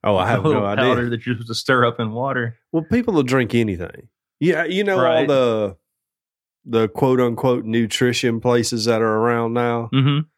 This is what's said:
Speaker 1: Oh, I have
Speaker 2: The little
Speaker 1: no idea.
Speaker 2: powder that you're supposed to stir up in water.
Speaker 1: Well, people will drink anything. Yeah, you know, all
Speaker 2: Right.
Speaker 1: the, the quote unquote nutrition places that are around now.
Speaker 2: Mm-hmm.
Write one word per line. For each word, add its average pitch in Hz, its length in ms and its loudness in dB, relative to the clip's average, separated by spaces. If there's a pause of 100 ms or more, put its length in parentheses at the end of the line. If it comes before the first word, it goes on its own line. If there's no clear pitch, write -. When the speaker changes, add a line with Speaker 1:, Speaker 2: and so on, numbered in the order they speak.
Speaker 1:
Oh, 104 120 2
I 92 100 0
have 110 160 2
Speaker 2:
The - 60 2
little 107 160 2
Speaker 1:
no 101 40 -2
idea. 104 160 0
Speaker 2:
powder 120 260 0
that 113 140 -6
you're 123 120 -2
supposed 113 120 -12
to 117 60 -8
stir 123 320 2
up 117 140 -4
in 110 100 -2
water. 120 460 -4 (160)
Speaker 1:
Well, 160 180 -2
people 233 240 0
will 147 80 4
drink 127 320 0
anything. 101 540 -2 (320)
Yeah, 165 240 0
you 180 200 -2
know, 196 140 0
all 131 60 2
Speaker 2:
Right. 123 240 2
Speaker 1:
the, 113 480 0 (880)
the 113 240 2
quote 127 320 0
unquote 123 440 0
nutrition 117 760 0
places 120 460 0
that 113 140 2
are 110 160 0
around 117 380 0
now. 117 400 -2
Speaker 2:
Mm-hmm. 143 320 2 (120)